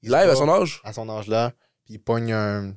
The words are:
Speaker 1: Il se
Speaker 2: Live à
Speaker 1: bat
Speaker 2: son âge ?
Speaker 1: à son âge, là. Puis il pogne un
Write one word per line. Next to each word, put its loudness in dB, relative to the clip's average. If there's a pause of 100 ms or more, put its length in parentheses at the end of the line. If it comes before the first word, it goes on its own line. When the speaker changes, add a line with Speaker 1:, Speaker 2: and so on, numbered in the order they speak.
Speaker 1:
Il -14
se 2
Speaker 2:
Live 6
à 6
Speaker 1:
bat 6
Speaker 2:
son 2
âge ? 0
Speaker 1:
à -12
son -10
âge, -10
là. 0 (320)
Puis -20
il -16
pogne -2
un -2